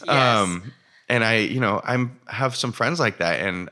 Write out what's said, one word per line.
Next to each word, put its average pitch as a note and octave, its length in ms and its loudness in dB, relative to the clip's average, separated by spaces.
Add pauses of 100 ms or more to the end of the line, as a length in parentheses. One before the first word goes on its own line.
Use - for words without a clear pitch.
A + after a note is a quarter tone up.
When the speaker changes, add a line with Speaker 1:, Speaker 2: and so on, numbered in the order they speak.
Speaker 1:
yes. - 40 -4
Speaker 2:
Um, A2 640 2 (360)
and A#2+ 160 2
I, A2+ 140 4
you A#2 220 0
know, G#2 240 2
I'm, B2 340 -2 (100)
have B2 280 -2
some A#2+ 160 -4
friends C#3+ 260 -2
like A#2 200 0
that E2+ 220 0
and F2+ 320 -4